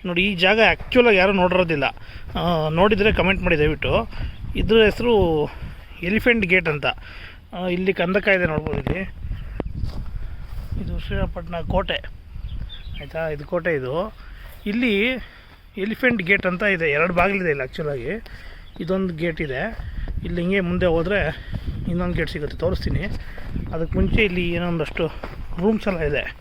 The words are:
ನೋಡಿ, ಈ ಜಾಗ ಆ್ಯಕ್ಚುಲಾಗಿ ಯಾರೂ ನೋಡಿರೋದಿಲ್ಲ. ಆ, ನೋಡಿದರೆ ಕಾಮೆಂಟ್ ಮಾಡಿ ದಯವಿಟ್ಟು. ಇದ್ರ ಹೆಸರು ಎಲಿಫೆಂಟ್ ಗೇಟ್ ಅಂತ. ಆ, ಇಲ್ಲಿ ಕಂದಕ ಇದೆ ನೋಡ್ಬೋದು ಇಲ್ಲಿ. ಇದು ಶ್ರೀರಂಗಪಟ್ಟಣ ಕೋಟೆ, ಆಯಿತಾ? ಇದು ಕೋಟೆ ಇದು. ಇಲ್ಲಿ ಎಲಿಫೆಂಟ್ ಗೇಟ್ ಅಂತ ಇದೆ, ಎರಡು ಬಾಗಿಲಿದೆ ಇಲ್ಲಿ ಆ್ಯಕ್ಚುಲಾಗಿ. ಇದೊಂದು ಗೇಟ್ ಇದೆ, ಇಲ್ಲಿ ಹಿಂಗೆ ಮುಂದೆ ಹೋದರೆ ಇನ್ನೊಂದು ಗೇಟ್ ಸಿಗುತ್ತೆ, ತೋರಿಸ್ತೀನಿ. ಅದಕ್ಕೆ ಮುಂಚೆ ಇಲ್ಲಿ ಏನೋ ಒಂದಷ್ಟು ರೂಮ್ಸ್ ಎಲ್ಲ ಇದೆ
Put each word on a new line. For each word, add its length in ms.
ನೋಡಿ, 220
ಈ 40
ಜಾಗ 240
ಆ್ಯಕ್ಚುಲಾಗಿ 540
ಯಾರೂ 200
ನೋಡಿರೋದಿಲ್ಲ. 440
ಆ, 40
ನೋಡಿದರೆ 400
ಕಾಮೆಂಟ್ 260
ಮಾಡಿ 160
ದಯವಿಟ್ಟು. 320
ಇದ್ರ 160
ಹೆಸರು 240
ಎಲಿಫೆಂಟ್ 420
ಗೇಟ್ 220
ಅಂತ. 140
ಆ, 40
ಇಲ್ಲಿ 260
ಕಂದಕ 260
ಇದೆ 160
ನೋಡ್ಬೋದು 300
ಇಲ್ಲಿ. 180
ಇದು 120
ಶ್ರೀರಂಗಪಟ್ಟಣ 540
ಕೋಟೆ, 260
ಆಯಿತಾ? 240
ಇದು 160
ಕೋಟೆ 280
ಇದು. 140
ಇಲ್ಲಿ 220
ಎಲಿಫೆಂಟ್ 460
ಗೇಟ್ 220
ಅಂತ 120
ಇದೆ, 120
ಎರಡು 220
ಬಾಗಿಲಿದೆ 340
ಇಲ್ಲಿ 120
ಆ್ಯಕ್ಚುಲಾಗಿ. 480
ಇದೊಂದು 280
ಗೇಟ್ 260
ಇದೆ, 140
ಇಲ್ಲಿ 160
ಹಿಂಗೆ 260
ಮುಂದೆ 260
ಹೋದರೆ 240
ಇನ್ನೊಂದು 280
ಗೇಟ್ 140
ಸಿಗುತ್ತೆ, 300
ತೋರಿಸ್ತೀನಿ. 400
ಅದಕ್ಕೆ 240
ಮುಂಚೆ 320
ಇಲ್ಲಿ 140
ಏನೋ 160
ಒಂದಷ್ಟು 320
ರೂಮ್ಸ್ 300
ಎಲ್ಲ 180
ಇದೆ 140